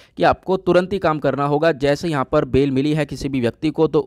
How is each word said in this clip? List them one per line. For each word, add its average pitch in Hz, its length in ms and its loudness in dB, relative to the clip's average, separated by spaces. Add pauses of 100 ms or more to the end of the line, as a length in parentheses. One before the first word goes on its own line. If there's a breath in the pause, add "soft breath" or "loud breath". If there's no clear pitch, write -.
(180 loud breath)
कि - 60 0
आपको 175 340 0
तुरंत 180 360 2
ही 196 60 -4
काम 156 200 0
करना 139 260 -2
होगा। 147 260 2
जैसे 143 380 -2
यहाँ 143 220 -2
पर 151 140 2
बेल 135 260 2
मिली 135 220 0
है 151 120 0
किसी 139 240 -8
भी 135 120 -2
व्यक्ति 117 280 -2
को 156 180 0
तो 151 200 0